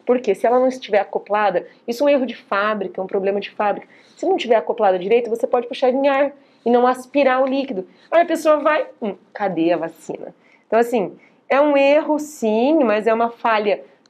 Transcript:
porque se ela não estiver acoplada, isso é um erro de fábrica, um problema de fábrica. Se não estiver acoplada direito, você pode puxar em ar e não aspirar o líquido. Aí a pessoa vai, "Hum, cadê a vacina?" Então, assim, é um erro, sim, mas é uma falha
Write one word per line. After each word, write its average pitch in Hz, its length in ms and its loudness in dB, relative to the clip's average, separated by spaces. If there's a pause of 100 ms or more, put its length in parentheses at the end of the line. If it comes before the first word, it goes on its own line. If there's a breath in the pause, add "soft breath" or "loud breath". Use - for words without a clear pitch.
porque 247 300 0
se 226 120 -4
ela 247 140 2
não 262 80 2
estiver 214 320 -2
acoplada, 202 640 -2 (200 loud breath)
isso 240 180 -4
é - 20 2
um - 20 2
erro 269 180 2
de 226 100 -10
fábrica, 202 640 -4
um 190 60 -8
problema 196 320 -2
de - 100 -12
fábrica. - 380 -4 (280 soft breath)
Se - 80 -8
não 359 120 2
estiver 233 180 2
acoplada 214 440 2
direito, 220 300 0
você 233 200 -4
pode 240 180 0
puxar 254 240 0
em 269 160 0
ar 277 260 2 (320 soft breath)
e 233 60 0
não 240 160 4
aspirar 254 560 2
o 269 40 2
líquido. 262 420 -4 (220 soft breath)
Aí 339 120 4
a 339 40 0
pessoa 311 320 2
vai, 302 280 0 (160)
"Hum, 208 140 -6 (160)
cadê 170 400 -2
a 170 40 0
vacina?" - 560 -10 (340 soft breath)
Então, 214 120 0
assim, 233 400 -2 (300 soft breath)
é 269 120 2
um 294 160 4
erro, 294 440 2
sim, 254 640 0
mas 214 220 0
é 226 60 2
uma 233 180 0
falha 214 520 -2 (280 loud breath)